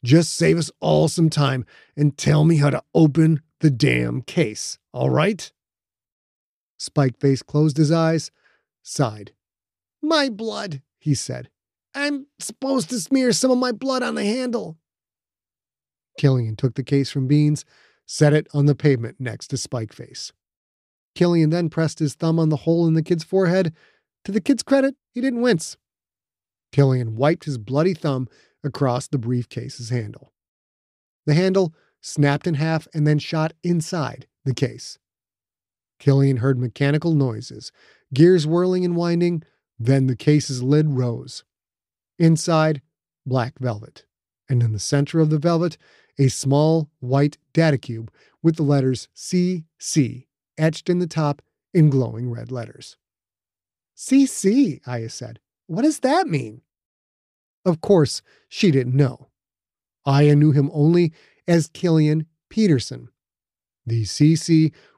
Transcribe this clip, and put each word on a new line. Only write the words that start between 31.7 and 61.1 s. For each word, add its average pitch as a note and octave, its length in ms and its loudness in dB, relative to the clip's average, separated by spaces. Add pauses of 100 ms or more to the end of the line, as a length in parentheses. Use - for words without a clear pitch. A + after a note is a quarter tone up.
snapped C#3+ 460 0
in E3+ 80 -2
half D#3 400 -2
and D3+ 120 0
then D3+ 120 2
shot D#3+ 340 -4 (100)
inside E3 640 -4 (160)
the C3 100 -2
case. A#2 440 -8 (1000)
Killian C3+ 400 2
heard B2+ 200 0
mechanical C#3+ 560 -2
noises, A#2+ 580 -4 (400)
gears E3 340 6
whirling F3+ 380 0
and F3 120 -2
winding, E3+ 460 0 (360)
then C3 280 2
the B2+ 100 -2
case's C#3 460 0
lid D3 280 2
rose. B2 540 -6 (760)
Inside, D#3+ 640 2 (420)
black B2+ 340 -4
velvet, A2 460 -8 (440)
and B2 140 2
in A2+ 100 0
the G#2 60 -6
center C#3+ 420 0
of D3+ 100 2
the D#3 80 0
velvet, E3 400 -2 (400)
a C3+ 100 4
small D3+ 720 2
white C#3 400 0 (140)
data D#3 260 2
cube A2+ 340 -12 (300)
with D#3+ 140 2
the E3+ 60 -2
letters C3+ 520 0
C F3+ 500 -2 (140)
C B2 480 -2 (300)
etched D#3+ 340 -2
in F3+ 80 2
the F3+ 80 -2
top D3+ 340 -4 (320)
in D#3 160 6
glowing B2 400 -2
red A#2 220 -12
letters. A#2 460 -14 (960)
"C C4+ 320 2
C," G#3 600 0
Aya A#2 220 -8
said. A#2 300 -14 (300)
"What F3+ 140 -4
does D4+ 180 0
that D#4+ 260 0
mean?" B2 360 -6 (1040)
Of E3 160 0
course, E3+ 420 2 (260)
she F#3 240 2
didn't B2+ 240 0
know. - 340 0 (760)
Aya D3 300 4
knew D3 160 6
him C#3+ 220 2
only E3 400 2 (340)